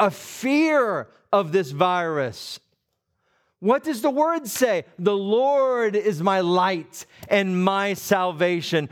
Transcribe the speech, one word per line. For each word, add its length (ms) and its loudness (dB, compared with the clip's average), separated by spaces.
a 100 2
fear 1000 -2
of 220 2
this 180 0
virus. 880 -2
What 240 0
does 180 -4
the 80 2
word 380 0
say? 380 0
"The 180 0
Lord 800 2
is 260 0
my 200 2
light 640 -2
and 360 2
my 300 0
salvation. 960 0